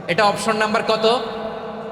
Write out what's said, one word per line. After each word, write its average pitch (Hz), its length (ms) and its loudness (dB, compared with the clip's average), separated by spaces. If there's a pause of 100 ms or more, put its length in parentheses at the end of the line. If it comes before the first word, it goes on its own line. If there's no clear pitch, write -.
এটা 175 160 2
অপশন 208 340 2
নাম্বার 214 300 2
কত? 220 320 4 (720)